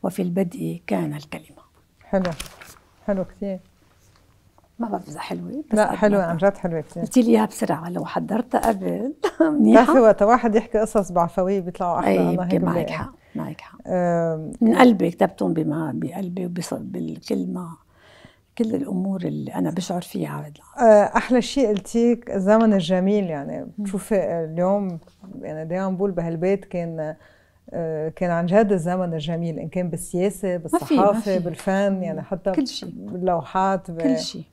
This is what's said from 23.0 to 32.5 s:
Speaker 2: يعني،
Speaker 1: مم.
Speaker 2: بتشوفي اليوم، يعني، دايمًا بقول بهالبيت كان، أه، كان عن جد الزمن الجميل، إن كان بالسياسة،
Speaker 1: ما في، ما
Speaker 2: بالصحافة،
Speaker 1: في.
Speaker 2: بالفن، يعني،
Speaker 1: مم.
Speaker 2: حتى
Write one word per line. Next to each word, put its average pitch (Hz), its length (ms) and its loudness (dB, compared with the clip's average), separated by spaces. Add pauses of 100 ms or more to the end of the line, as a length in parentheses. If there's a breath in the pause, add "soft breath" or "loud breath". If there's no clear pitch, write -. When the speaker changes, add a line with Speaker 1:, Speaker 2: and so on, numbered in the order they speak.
Speaker 2:
يعني، 156 360 -6
Speaker 1:
مم. - 180 -12
Speaker 2:
بتشوفي 190 680 -2
اليوم، 180 540 -2 (420)
يعني، 156 240 -10
دايمًا 185 260 -4
بقول 190 200 -2
بهالبيت 175 540 -2
كان، 165 520 -6 (540 soft breath)
أه، 160 380 -4
كان 175 220 -4
عن 170 160 0
جد 202 260 4
الزمن 175 420 -2
الجميل، 165 440 -6
إن 165 100 -8
كان 180 220 -4
بالسياسة، 185 580 -4
Speaker 1:
ما 180 100 -2
في، 277 380 -2
ما 185 60 6
Speaker 2:
بالصحافة، 208 180 4
Speaker 1:
في. 202 180 -2
Speaker 2:
بالفن، 190 640 -2
يعني، 160 160 -6
Speaker 1:
مم. 151 60 -10
Speaker 2:
حتى 190 280 -4